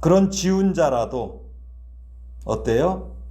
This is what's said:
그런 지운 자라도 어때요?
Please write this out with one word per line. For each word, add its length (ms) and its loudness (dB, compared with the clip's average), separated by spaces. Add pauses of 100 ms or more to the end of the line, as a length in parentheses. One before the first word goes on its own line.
그런 300 6
지운 440 2
자라도 760 -2 (920)
어때요? 720 0 (160)